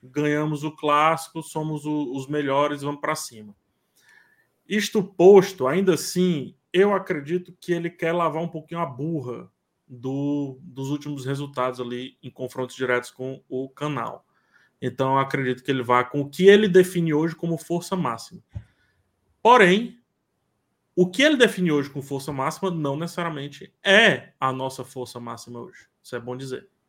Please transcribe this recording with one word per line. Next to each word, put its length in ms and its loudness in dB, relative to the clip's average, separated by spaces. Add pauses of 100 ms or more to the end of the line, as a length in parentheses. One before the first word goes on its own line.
ganhamos 600 -2
o 80 -6
clássico, 720 0
somos 420 -8
o... 300 -4
os 140 -8
melhores, 540 -2
vamos 180 -8
pra 160 -4
cima. 360 -14 (1160)
Isto 340 0
posto, 640 6
ainda 280 2
assim, 600 -2 (180)
eu 220 4
acredito 680 -4
que 120 -4
ele 180 -2
quer 220 -4
lavar 280 0
um 80 -6
pouquinho 320 -10
a 60 -4
burra 640 -8 (380)
do... 720 -4
dos 280 -12
últimos 360 -8
resultados 540 -4
ali 420 -10
em 80 -16
confrontos 460 -10
diretos 340 -2
com 380 -12
o 200 -8
Canal. 560 -8 (560)
Então, 340 -2
eu 40 2
acredito 460 -4
que 80 -6
ele 100 -2
vá 220 2
com 160 -6
o 100 -6
que 160 4
ele 220 8
define 440 4
hoje 220 0
como 240 -4
força 380 -6
máxima. 440 -6 (1040)
Porém, 560 6 (960)
o 140 4
que 140 0
ele 140 6
define 340 4
hoje 180 0
com 140 -10
força 300 -8
máxima 400 -4
não 240 -4
necessariamente 760 -10 (120)
é 560 4
a 120 0
nossa 300 -6
força 380 -12
máxima 400 -14
hoje. 260 -20 (160)
Isso 140 -12
é 20 -6
bom 180 -10
dizer, 320 -10 (200)